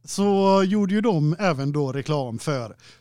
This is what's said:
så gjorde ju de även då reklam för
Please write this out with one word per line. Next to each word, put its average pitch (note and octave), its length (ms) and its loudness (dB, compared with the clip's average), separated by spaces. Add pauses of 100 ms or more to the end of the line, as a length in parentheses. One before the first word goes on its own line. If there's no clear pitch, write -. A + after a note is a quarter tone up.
så G3 640 2
gjorde G3+ 280 0
ju G#3+ 60 0
de E3+ 380 2
även C#3+ 340 0
då C#3 200 -2
reklam C3+ 460 -4
för B2 380 -6 (240)